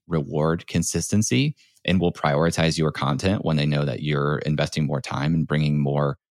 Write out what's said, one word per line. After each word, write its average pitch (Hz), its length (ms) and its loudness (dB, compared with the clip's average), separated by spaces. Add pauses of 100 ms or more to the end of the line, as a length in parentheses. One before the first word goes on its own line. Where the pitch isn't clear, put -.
reward 80 640 -2
consistency 107 880 0 (300)
and 92 160 2
will 87 100 2
prioritize 82 680 0
your 78 140 2
content 73 540 -2
when 82 100 2
they 73 100 2
know 73 200 0
that 64 180 -4
you're 73 360 0
investing 76 460 -2
more 71 160 -2
time 76 320 -2
and 78 140 0
bringing 76 320 2
more 71 380 0 (180)